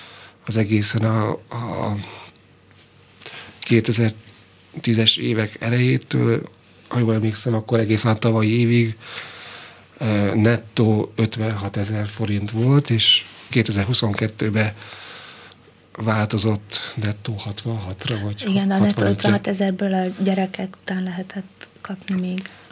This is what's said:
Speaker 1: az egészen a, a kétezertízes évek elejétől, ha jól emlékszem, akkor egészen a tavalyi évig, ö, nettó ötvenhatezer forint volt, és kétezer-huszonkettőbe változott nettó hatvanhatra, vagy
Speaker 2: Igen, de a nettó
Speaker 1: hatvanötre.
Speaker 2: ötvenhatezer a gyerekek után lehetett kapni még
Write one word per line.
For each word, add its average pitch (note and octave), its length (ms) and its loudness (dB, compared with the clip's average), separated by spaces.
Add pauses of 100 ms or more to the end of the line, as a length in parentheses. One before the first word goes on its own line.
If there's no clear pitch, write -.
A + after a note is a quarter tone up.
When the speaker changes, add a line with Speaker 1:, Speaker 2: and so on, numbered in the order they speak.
(440)
Speaker 1:
az G#2+ 120 -2
egészen G#2+ 460 2
a, A2 280 2
a G#2 640 -6 (1600)
kétezertízes - 1600 0
évek A2 440 -2
elejétől, B2 880 2 (400)
ha B2 100 -2
jól A2+ 160 2
emlékszem, A2 400 0
akkor A2 240 0
egészen A2 340 2
a G#2+ 60 0
tavalyi A2+ 400 2
évig, A#2 380 2 (1040)
ö, G2+ 360 2
nettó G#2+ 840 2
ötvenhatezer G#2+ 920 -2
forint G#2 420 -2
volt, C3 400 4
és - 340 4 (240)
kétezer-huszonkettőbe G#2+ 1300 2 (1160)
változott G#2+ 1040 0
nettó G#2+ 380 -4
hatvanhatra, G#2 920 -6
vagy G#2 240 -6
Speaker 2:
Igen, G3 200 2
de G3 60 2
a F#3+ 40 2
nettó G3+ 80 4
Speaker 1:
hatvanötre. G3+ 240 2
Speaker 2:
ötvenhatezer G3+ 840 0
a F#3 300 -2
gyerekek F#3+ 600 -2
után F#3 200 -6
lehetett F#3 640 -10 (120)
kapni F#3+ 400 -6
még F3+ 300 -6 (220)